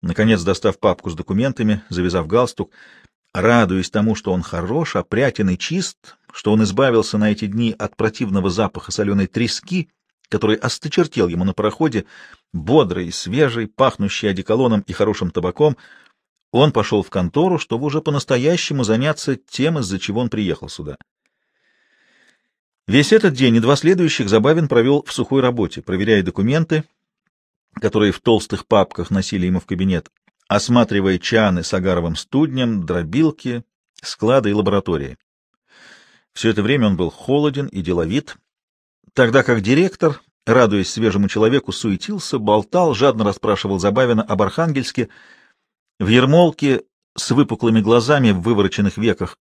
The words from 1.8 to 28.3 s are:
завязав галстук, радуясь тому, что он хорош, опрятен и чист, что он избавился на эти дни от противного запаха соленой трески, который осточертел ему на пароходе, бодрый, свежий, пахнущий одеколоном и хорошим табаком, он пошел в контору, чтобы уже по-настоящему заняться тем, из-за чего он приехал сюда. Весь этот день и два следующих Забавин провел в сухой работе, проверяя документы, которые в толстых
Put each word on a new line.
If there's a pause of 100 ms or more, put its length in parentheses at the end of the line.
завязав
галстук, (640)
радуясь
тому,
что
он
хорош,
опрятен
и
чист, (140)
что
он
избавился
на
эти
дни
от
противного
запаха
соленой
трески, (400)
который
осточертел
ему
на
пароходе, (480)
бодрый,
свежий,
пахнущий
одеколоном
и
хорошим
табаком, (760)
он
пошел
в
контору,
чтобы
уже
по-настоящему
заняться
тем,
из-за
чего
он
приехал
сюда. (1900)
Весь
этот
день
и
два
следующих
Забавин
провел
в
сухой
работе,
проверяя
документы, (960)
которые
в
толстых